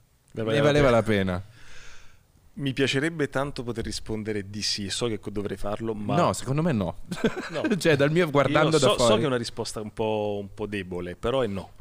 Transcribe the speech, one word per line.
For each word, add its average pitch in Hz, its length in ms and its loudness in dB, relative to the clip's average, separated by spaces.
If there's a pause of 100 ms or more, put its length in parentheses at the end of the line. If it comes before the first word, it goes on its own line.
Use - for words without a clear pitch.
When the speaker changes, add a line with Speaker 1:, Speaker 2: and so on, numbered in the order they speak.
(340)
Speaker 1:
ne 113 100 -6
Speaker 2:
valeva 110 220 2
Speaker 1:
valeva 143 240 6
Speaker 2:
la 117 80 6
Speaker 1:
la 110 60 4
Speaker 2:
pena? 101 360 2
Speaker 1:
pena? - 180 -16 (1000)
Speaker 2:
Mi 139 180 -4
piacerebbe 139 560 0
tanto 139 340 -4
poter 113 220 -6
rispondere 107 640 -6
di 104 120 -8
sì, 98 280 -4
so 120 180 -2
che 107 140 -4
co-, - 80 -10
dovrei 101 260 -4
farlo, 107 380 -4
ma 104 240 0
Speaker 1:
No, 139 160 4
secondo 135 280 -2
me 165 120 2
no. 92 300 -2 (480)
Speaker 2:
No. 151 100 -4 (100)
Speaker 1:
<laughs> 190 80 0
Cioè, 160 160 4
dal 143 160 4
mio, 165 180 2
guardando 143 460 4
Speaker 2:
Io 151 40 6
so, 131 80 6
Speaker 1:
da 127 80 6
fuori. 120 180 6
Speaker 2:
so - 40 4
che - 60 2
è 151 40 0
una 127 100 0
risposta 117 420 -6
un 107 140 -8
po', 107 480 0
un 98 120 -10
po' 107 120 -6
debole, 90 500 -6
però 127 280 -2
è 113 40 0
no, 98 340 -6